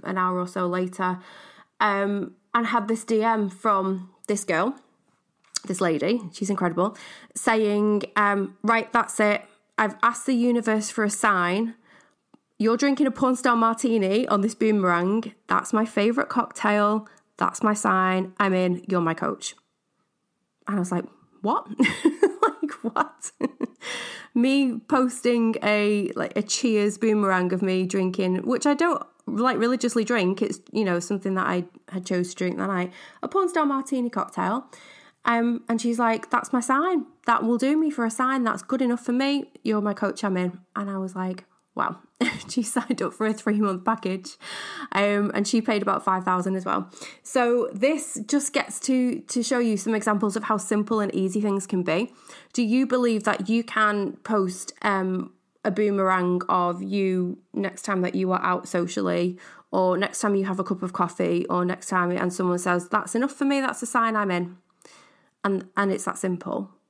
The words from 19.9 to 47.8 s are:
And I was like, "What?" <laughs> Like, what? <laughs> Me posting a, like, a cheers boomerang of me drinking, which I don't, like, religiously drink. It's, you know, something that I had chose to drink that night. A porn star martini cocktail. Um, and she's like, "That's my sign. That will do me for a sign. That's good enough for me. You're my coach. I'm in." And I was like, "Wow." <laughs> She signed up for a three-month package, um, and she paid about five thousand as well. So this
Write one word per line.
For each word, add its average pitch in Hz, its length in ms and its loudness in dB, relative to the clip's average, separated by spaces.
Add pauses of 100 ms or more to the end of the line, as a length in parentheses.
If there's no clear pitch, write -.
And 202 100 -4
I - 40 0
was 175 120 -4
like, 175 120 -2 (380)
"What?" 220 300 -2
<laughs> - 40 -4 (680)
Like, - 480 -4
what? - 460 -4
<laughs> - 920 -8
Me 262 440 4 (100)
posting 240 720 2
a, 208 520 2
like, - 220 -4
a 214 60 0
cheers 208 560 0
boomerang 190 540 2
of 185 100 0
me 185 240 2
drinking, 185 600 0
which 254 200 0
I 285 80 4
don't, 330 280 0 (240)
like, 240 320 0
religiously 240 460 2
drink. 196 380 2
It's, - 180 -2 (120)
you 220 120 0
know, 175 160 2
something 190 340 -4
that 190 120 0
I 180 180 0 (240)
had 185 160 -8
chose 180 260 -2
to - 60 -16
drink 180 220 -2
that 190 100 -2
night. 180 240 -2 (300)
A - 60 -4
porn 381 200 0
star 330 180 0
martini 269 440 -2
cocktail. 214 600 -4 (540)
Um, 233 440 0
and 233 120 0
she's 233 180 -2
like, 226 320 0
"That's - 220 -2
my 254 80 0
sign. 285 460 0 (200)
That 233 160 2
will 233 160 2
do 269 180 2
me 311 140 0
for 269 140 -4
a 226 60 -2
sign. 262 340 -2
That's 214 180 -2
good 262 200 -2
enough 240 220 -2
for 247 80 -2
me. 277 380 0 (120)
You're 214 180 0
my 202 140 -2
coach. 196 280 -4
I'm 196 140 0
in." 180 240 -2 (160)
And 202 140 -6
I 196 80 -6
was 190 180 -8
like, 185 280 -6 (300)
"Wow." - 240 -4 (220)
<laughs> 247 100 0 (180)
She - 140 -2
signed - 400 -4
up 175 100 -2
for 220 140 -2
a 214 60 2
three-month 208 520 0
package, 190 520 -4 (560)
um, 202 420 2
and 202 140 0
she 233 120 2
paid 214 220 0
about 190 220 -2
five 185 200 0
thousand 185 320 0
as 185 80 -6
well. 185 260 -2 (320)
So 240 500 2
this 269 540 0